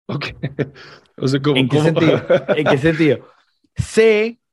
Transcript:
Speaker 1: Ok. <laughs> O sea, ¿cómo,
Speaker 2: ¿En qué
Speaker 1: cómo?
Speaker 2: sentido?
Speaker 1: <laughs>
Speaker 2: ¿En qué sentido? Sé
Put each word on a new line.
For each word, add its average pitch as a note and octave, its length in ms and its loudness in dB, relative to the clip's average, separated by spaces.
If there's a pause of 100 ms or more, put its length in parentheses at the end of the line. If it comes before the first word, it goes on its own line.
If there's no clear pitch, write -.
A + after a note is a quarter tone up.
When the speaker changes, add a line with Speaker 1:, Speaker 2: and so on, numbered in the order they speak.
Speaker 1:
Ok. - 200 -10 (140)
<laughs> C#3 320 -6 (460)
O - 80 -4
sea, C3+ 140 0
¿cómo, C#3 160 0
Speaker 2:
¿En C3 100 2
qué C#3 120 0
Speaker 1:
cómo? D3+ 100 2
Speaker 2:
sentido? D#3+ 340 0 (160)
Speaker 1:
<laughs> - 100 -14
Speaker 2:
¿En D#3 180 0
qué D3 100 2
sentido? D3+ 500 0 (480)
Sé A3 640 0 (140)